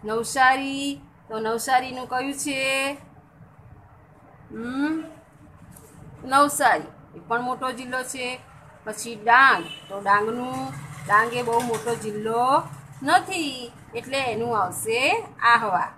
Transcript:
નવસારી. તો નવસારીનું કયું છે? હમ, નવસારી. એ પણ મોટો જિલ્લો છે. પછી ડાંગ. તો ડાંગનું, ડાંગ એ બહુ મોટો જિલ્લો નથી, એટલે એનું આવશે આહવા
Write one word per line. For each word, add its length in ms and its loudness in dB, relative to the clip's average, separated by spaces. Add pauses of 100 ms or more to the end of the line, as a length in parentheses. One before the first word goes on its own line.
નવસારી. 800 2 (400)
તો 80 -10 (100)
નવસારીનું 640 0
કયું 220 -2 (100)
છે? 180 -2 (1900)
હમ, 420 -4 (1400)
નવસારી. 640 4 (240)
એ 100 -16
પણ 200 -2
મોટો 200 -4 (120)
જિલ્લો 200 -6 (140)
છે. 140 -6 (580)
પછી 380 -10
ડાંગ. 400 6 (240)
તો 80 -12 (100)
ડાંગનું, 540 2 (460)
ડાંગ 340 4
એ 80 -2
બહુ 80 0 (160)
મોટો 200 -2 (120)
જિલ્લો 400 -2 (640)
નથી, 640 0 (260)
એટલે 220 -4 (140)
એનું 260 -2
આવશે 400 -2 (500)
આહવા 480 2